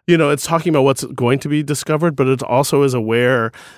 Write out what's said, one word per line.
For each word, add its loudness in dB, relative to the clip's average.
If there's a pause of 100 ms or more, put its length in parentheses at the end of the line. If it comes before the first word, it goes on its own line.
You 4
know, 2
it's -2
talking -2
about 4
what's 0
going -2
to -8
be 0
discovered, -2
but 2
it 0
also 0
is 2
aware 0 (260)